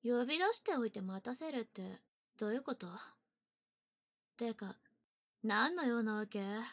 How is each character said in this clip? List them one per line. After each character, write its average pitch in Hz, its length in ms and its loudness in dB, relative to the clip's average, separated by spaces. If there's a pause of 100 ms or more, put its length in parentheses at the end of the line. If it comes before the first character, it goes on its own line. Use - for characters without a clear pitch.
呼 240 180 4
び 294 140 0
出 359 60 4 (100)
し - 100 -6
て 370 120 2
お 240 100 2
い 214 60 0
て 202 100 -8
待 190 180 -4
た 240 140 -6
せ 311 180 -6
る 254 100 -2
っ 220 40 -4
て、 - 160 -12 (560)
ど 214 120 0
う 214 40 2
い 240 40 2
う 277 40 -2
こ 269 140 -4
と？ - 100 -10 (1500)
て 233 160 -2
か、 196 220 -8 (680)
何 220 320 4
の 320 120 0
用 233 160 2
な 214 140 2
わ 214 100 -2
け？ 202 160 -2 (300)